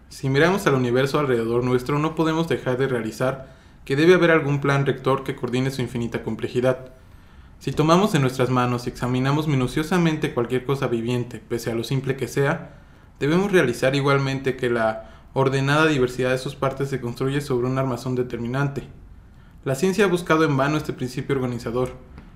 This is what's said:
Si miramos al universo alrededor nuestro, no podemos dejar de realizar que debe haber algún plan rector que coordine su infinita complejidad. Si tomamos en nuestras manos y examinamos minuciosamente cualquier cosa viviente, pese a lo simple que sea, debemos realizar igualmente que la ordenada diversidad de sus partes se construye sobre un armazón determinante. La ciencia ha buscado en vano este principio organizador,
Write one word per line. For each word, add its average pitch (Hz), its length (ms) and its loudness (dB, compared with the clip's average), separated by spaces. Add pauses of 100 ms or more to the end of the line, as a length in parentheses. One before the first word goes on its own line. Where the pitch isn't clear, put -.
Si - 220 -6
miramos 175 360 2
al 143 60 4
universo 131 460 2
alrededor 120 440 0
nuestro, 127 360 0
no 160 160 -2
podemos 160 340 0
dejar 127 300 -2
de 131 100 0
realizar 127 680 -4 (300)
que 139 120 -2
debe 170 180 6
haber 170 160 4
algún 143 320 2
plan 139 240 2
rector 135 380 0
que - 120 -6
coordine 127 340 -2
su 131 120 -4
infinita 117 400 -4
complejidad. 120 720 -2 (640)
Si 139 140 -8
tomamos 175 420 4
en 143 80 4
nuestras 127 260 2
manos 123 380 0
y - 20 -4
examinamos 131 580 0
minuciosamente 151 840 0
cualquier 123 320 -2
cosa 139 220 -2
viviente, 117 600 -2
pese 117 240 -4
a 113 40 -4
lo 113 100 -2
simple 135 320 -2
que 110 120 -4
sea, 139 520 -2 (400)
debemos 175 320 2
realizar 131 420 2
igualmente 135 600 0
que - 140 -2
la 110 400 0 (240)
ordenada 139 500 2
diversidad 127 460 2
de 131 80 0
sus 139 160 -6
partes 135 340 -4
se 135 140 -4
construye 135 400 -2
sobre 127 240 0
un 131 100 -2
armazón 131 380 -2
determinante. 127 760 -4 (760)
La 135 80 0
ciencia 190 320 2
ha - 20 2
buscado 170 360 2
en 143 120 2
vano 147 220 0
este 147 160 -6
principio 131 420 -6
organizador, 123 560 -4 (440)